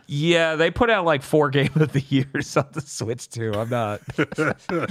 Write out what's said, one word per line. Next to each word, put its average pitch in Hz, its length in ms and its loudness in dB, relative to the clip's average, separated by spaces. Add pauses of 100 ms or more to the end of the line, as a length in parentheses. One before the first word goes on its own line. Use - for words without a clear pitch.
yeah, 160 500 2
they 165 140 2
put 233 200 2
out, 196 160 2
like, 147 160 2
four 151 280 2
<laughs> - 0 -
Game 135 260 2
of 156 160 2
the 139 100 0
Years 135 540 -2
on 143 160 0
the 156 100 -8
Switch - 480 -8
too. 113 240 -6
I'm 113 160 -4
not. 110 380 -4
<laughs> - 100 -10 (720)